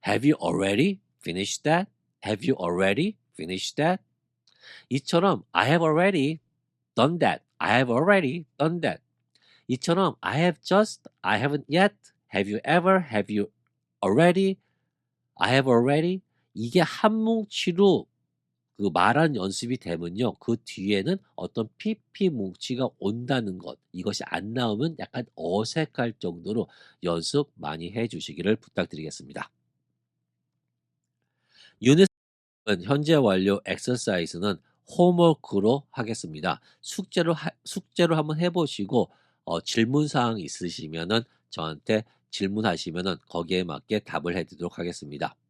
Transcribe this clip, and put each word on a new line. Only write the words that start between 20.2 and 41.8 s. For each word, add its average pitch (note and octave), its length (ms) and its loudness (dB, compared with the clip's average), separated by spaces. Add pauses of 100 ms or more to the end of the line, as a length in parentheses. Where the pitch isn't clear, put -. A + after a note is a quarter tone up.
그 A#2 260 -2
뒤에는 G2 520 -2 (180)
어떤 A2 420 -6
피피 - 520 -2
뭉치가 A#2+ 680 -6
온다는 A2+ 640 -4
것, F2 180 -14 (140)
이것이 F#2+ 340 -6
안 F#2+ 280 -8
나오면 B2 440 -2
약간 G#2 260 -10 (120)
어색할 A2 800 -4
정도로 F2+ 500 -6 (360)
연습 F2 500 -2
많이 D#2 380 -10
해주시기를 G2+ 640 -4
부탁드리겠습니다. D#2 960 -10 (2250)
유닛 D#3 240 8 (580)
삼 G2 160 0
현재 C#3+ 340 2
완료 G2 500 4
엑서사이즈는 F#2 920 -4 (400)
홈워크로 D#3 920 4
하겠습니다. C3 680 -6 (220)
숙제로 F3 520 -2
하-, D#3 180 -6 (120)
숙제로 E3+ 520 -2
한번 D3+ 240 -4
해보시고, D3 720 -2 (340)
어, E2+ 160 -4
질문 C3 460 0
사항 A#2+ 320 -2
있으시면은 E2+ 840 -4 (300)
저한테 E2 520 -4 (280)